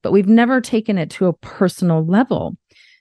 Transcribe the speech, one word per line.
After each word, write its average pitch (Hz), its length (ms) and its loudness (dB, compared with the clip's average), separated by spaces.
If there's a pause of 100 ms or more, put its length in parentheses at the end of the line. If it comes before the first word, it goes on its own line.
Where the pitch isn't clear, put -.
but - 120 -4
we've 190 160 2
never 240 320 4
taken 220 360 -2
it 170 140 -4
to - 160 -2
a 175 60 2
personal 170 760 -2
level. 190 500 -2 (440)